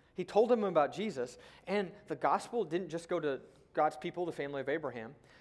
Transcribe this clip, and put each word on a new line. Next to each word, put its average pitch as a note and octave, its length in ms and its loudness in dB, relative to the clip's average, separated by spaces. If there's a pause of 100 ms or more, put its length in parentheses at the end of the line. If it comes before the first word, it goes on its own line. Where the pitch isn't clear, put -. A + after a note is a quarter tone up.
(160)
He F3+ 80 -4
told G#3+ 240 4
them A3+ 160 4
about D#3+ 280 4
Jesus, C#3+ 460 -4 (300)
and G3 240 -2 (160)
the D3+ 80 -4
gospel G3 480 2
didn't E3+ 240 -2
just E3 200 -8
go F3 120 -2
to C#3+ 180 -2 (340)
God's D#3 240 2
people, F3 300 -4
the D#3+ 60 -6
family C#3+ 300 -4
of C3 60 -4
Abraham. C3+ 460 -4 (260)